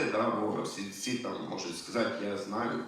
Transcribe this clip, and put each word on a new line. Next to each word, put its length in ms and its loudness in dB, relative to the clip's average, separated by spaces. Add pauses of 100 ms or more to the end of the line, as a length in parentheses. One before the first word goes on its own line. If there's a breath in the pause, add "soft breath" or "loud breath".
(120)
да, 180 4
Бога, 320 2
всі, 200 -4 (100)
всі 260 -2
там 320 -4
можуть 280 -4
сказати: 480 0
«Я 120 0
знаю 500 0